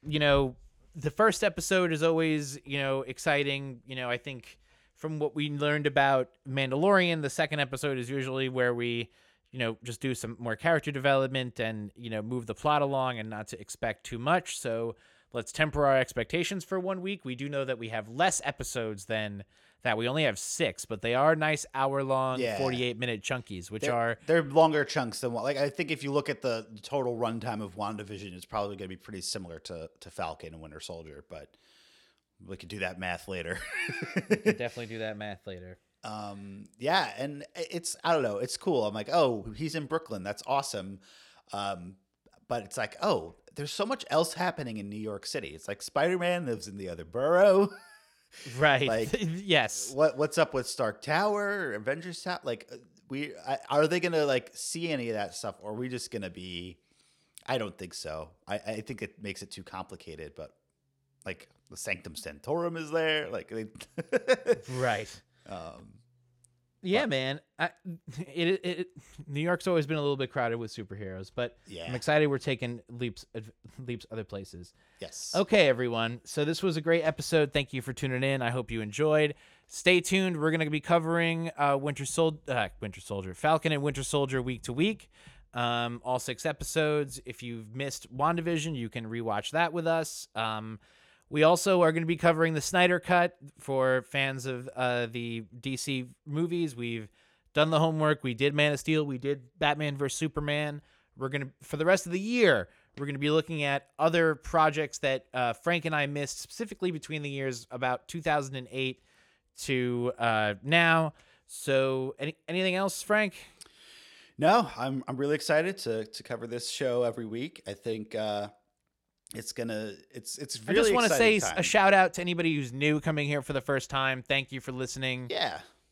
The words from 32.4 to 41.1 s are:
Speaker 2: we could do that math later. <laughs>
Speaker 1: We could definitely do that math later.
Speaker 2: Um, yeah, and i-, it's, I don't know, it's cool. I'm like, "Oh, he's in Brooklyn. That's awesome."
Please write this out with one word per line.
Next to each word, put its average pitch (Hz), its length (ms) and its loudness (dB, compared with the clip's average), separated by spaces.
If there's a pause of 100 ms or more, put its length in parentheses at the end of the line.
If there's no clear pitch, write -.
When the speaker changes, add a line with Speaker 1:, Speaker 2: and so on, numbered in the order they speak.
Speaker 2:
we 92 100 -10
could 87 120 -18
do 98 120 -10
that 92 180 -4
math 90 300 -6
later. 90 300 -4 (300)
<laughs> - 260 -8 (160)
Speaker 1:
We 208 60 4
could 208 220 0
definitely 120 360 -6
do 113 60 -8
that 107 160 -6
math 104 300 -10
later. 92 320 -14 (260)
Speaker 2:
Um, 104 600 -10 (140)
yeah, 143 380 0
and 143 280 -8 (120)
i-, 170 140 -6
it's, - 320 -6
I 170 100 2
don't 156 120 4
know, 104 140 0
it's 127 180 -4
cool. 135 280 2
I'm 104 100 -2
like, 107 180 -6
"Oh, 123 340 4 (100)
he's 151 200 -6
in 147 100 -6
Brooklyn. 135 380 -6
That's 101 220 -6
awesome." 101 520 -2 (540)